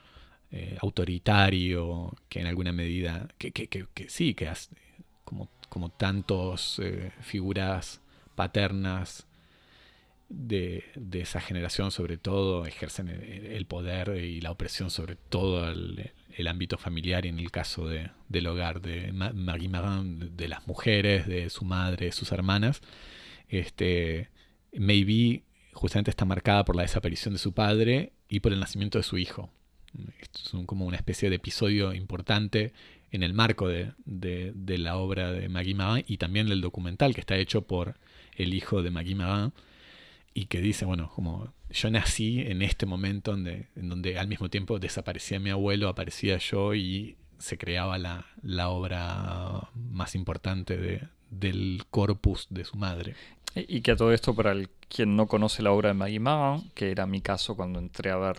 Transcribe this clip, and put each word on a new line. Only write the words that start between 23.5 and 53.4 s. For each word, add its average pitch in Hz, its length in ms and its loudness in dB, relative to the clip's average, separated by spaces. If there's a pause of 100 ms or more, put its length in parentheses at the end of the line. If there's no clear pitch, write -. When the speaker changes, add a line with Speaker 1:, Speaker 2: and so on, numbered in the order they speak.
Speaker 1:
Maybe 104 680 6 (300)
justamente - 380 2
está - 140 2
marcada 98 400 6
por 90 120 4
la 90 60 4
desaparición 87 520 0
de 90 40 -2
su 95 140 -2
padre 110 600 4 (160)
y 101 120 0
por 104 120 6
el 98 80 2
nacimiento 101 380 0
de 104 60 2
su 92 140 0
hijo. 92 320 -4 (680)
Esto - 240 -16
es - 100 -8
un, 90 120 -2
como 95 200 -2
una 90 100 -2
especie - 320 0
de 92 80 4
episodio 101 560 2
importante 101 800 0 (380)
en 92 140 0
el 90 100 2
marco 110 320 4
de, 90 240 0 (140)
de, 90 500 -6
de 95 240 -2
la 85 180 0
obra 92 360 0
de 92 160 -4
Maggie 92 260 0
Marin 98 320 2
y 104 120 -2
también 101 300 2
del 98 120 4
documental 92 540 2
que - 60 -6
está - 160 0
hecho 98 300 2
por 90 320 -2 (380)
el 90 180 0
hijo 95 300 0
de 87 80 -2
Maggie 87 240 -2
Marin 101 360 0 (800)
y 101 140 -4
que 87 140 -2
dice, 98 240 0
bueno, 87 280 -2
como, 90 400 -6 (180)
"Yo - 200 0
nací 113 500 2
en 98 220 0
este 98 240 2
momento 98 460 -2
donde, 95 420 -4
en 90 140 -6
donde 90 280 -2
al 95 120 -2
mismo 95 200 -4
tiempo 98 300 -2
desaparecía 92 640 -4
mi 98 100 0
abuelo, 101 380 2
aparecía 92 500 0
yo 101 360 0
y 98 420 -2 (220)
se - 200 -8
creaba 90 400 -2
la, 87 280 -6 (140)
la 90 280 -2
obra 90 1080 -4
más 120 400 -4
importante 92 640 -2
de, 92 320 -2 (220)
del 95 600 0
corpus 101 580 2
de 90 160 -8
su - 120 -10
madre". 90 400 -4 (400)